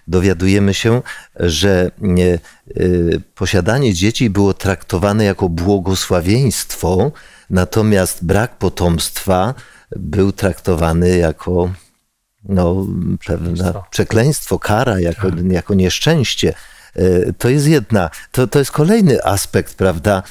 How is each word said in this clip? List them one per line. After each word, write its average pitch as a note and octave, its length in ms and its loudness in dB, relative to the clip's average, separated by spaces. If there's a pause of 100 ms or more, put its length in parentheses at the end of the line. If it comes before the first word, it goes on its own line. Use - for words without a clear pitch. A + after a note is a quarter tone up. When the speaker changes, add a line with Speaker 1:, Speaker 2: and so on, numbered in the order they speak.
Speaker 1:
dowiadujemy F#2+ 680 2
się, A#2 280 0 (380)
że, F2+ 500 2 (120)
e, G2+ 60 -2 (260)
e, E2 40 0 (960)
posiadanie G#2+ 600 0
dzieci G#2+ 360 0
było G2 240 2
traktowane G2+ 720 -2
jako G2 240 0
błogosławieństwo, F#2+ 1600 0 (380)
natomiast F#2 760 0
brak G2+ 340 0
potomstwa F2 960 -2 (420)
był F#2+ 360 -2
traktowany F2 840 0
jako, F2 540 0 (800)
no, F#2+ 380 0 (400)
pewne E2+ 280 -4
Speaker 2:
Przekleństwo. F2+ 360 -4
Speaker 1:
przekleństwo, A2+ 680 0
kara, G#2+ 420 0
jako, F2 300 -2
Speaker 3:
Tak. F2 200 -2
Speaker 1:
jako F2+ 240 0
nieszczęście. F#2+ 800 0 (420)
E, F2+ 360 2
to A#2 160 -2
jest C#3+ 180 2
jedna, A2 440 2 (220)
to, B2+ 140 0
to - 120 2
jest C#3 120 0
kolejny E3+ 540 2
aspekt, F#2+ 500 -2
prawda, F#2+ 560 0